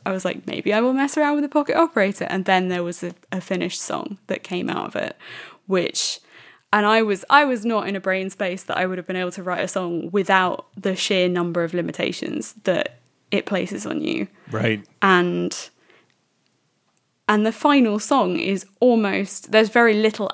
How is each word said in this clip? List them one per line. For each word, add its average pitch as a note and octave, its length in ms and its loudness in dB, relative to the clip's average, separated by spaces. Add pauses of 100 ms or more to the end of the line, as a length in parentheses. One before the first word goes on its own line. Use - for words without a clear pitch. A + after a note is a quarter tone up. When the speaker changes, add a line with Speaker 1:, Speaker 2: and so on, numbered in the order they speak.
Speaker 1:
I G3 80 -4
was F#3+ 120 -4
like, - 220 -6
"Maybe - 260 -2
I G#3+ 80 2
will B3+ 120 2
mess C#4 240 0
around D4 200 2
with D4 80 0
the C#4+ 40 -4
Pocket C#4+ 280 0
Operator." G#3 520 2
And F#3 160 -4
then F#3 240 2
there F3+ 160 -2
was F3 180 -6
a, F3 120 -8 (180)
a F#3 80 -4
finished F#3 400 -6
song - 460 -6
that - 180 -6
came - 240 -4
out - 180 -4
of - 100 -10
it, - 200 -4 (500)
which, - 540 -2 (520)
and G#3 140 4
I A3 160 6
was, G3+ 280 0
I D4 140 8
was B3 200 -2
not A3+ 240 0
in G3 80 -4
a F#3+ 40 -6
brain F#3+ 300 -2
space F#3+ 340 -6
that - 120 -4
I F#3 100 2
would F#3 120 -4
have E3+ 80 -10
been F#3 100 -6
able F3+ 160 -4
to F#3+ 100 -12
write F3 220 -2
a F#3 40 -4
song F3 440 -4
without F#3+ 540 2 (100)
the F#3+ 180 -2
sheer F#3 340 0
number F3 360 0
of E3 100 -4
limitations - 800 -4 (120)
that - 340 -2 (340)
it G3+ 140 0
places F#3+ 400 -4
on - 160 -4
you. - 240 -4 (240)
Speaker 2:
Right. A2 340 -2 (180)
Speaker 1:
And, F3 540 2 (1700)
and G#3+ 180 2
the A3 60 0
final A#3+ 480 4
song G#3 400 2
is F#3+ 260 -2 (140)
almost, G#3 720 2
there's A3 160 6
very A#3 260 4
little G#3+ 400 0